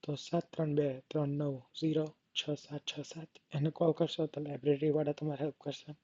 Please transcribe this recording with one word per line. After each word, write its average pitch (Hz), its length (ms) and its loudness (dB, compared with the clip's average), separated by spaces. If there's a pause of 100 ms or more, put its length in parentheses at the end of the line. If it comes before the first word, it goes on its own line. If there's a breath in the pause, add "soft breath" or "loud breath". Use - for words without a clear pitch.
તો 147 140 -4
સાત - 360 -2
ત્રણ 151 240 0
બે 139 240 2
ત્રણ 147 280 0
નવ 143 340 -2 (180)
ઝીરો 156 360 0 (180)
છ - 160 -4
સાત 147 380 -6
છ - 120 -8
સાત 160 300 -12 (240)
એને 151 160 2
કોલ 165 220 4
કરશો 160 360 0
તો 147 140 -6
લાઇબ્રેરીવાળા 147 680 2
તમારે 147 320 -2
હેલ્પ 147 160 -2
કરશે. 147 440 -8